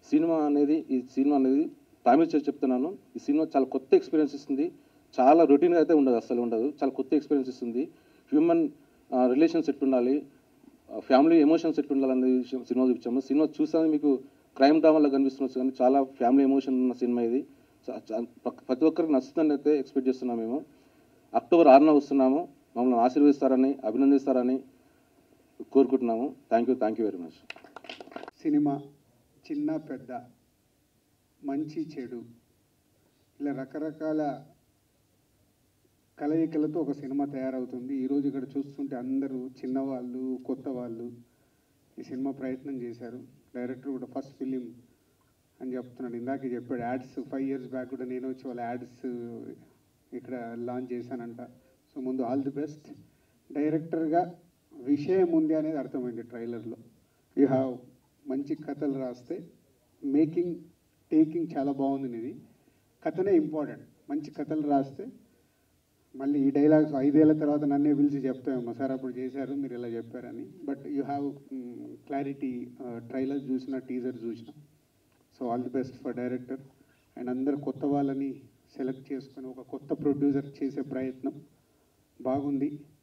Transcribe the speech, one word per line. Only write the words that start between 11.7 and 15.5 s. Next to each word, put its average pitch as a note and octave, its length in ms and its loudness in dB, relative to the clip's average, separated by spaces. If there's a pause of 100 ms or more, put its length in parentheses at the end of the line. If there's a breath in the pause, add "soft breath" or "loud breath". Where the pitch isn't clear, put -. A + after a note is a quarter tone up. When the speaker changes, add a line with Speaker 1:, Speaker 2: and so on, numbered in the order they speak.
Speaker 1:
ఎట్లుండాలి C3+ 340 0
అనే B2+ 180 2
విషయం B2+ 320 0
సినిమా B2+ 260 2
చూపించాము. A#2+ 300 0
సినిమా C#3+ 280 2 (140)
చూసాను D#3+ 260 2
మీకు D3 320 2 (360 soft breath)
క్రైమ్ D3 240 6
డ్రామాలో D#3 300 6
కనిపిస్తుండొచ్చు, C3+ 520 0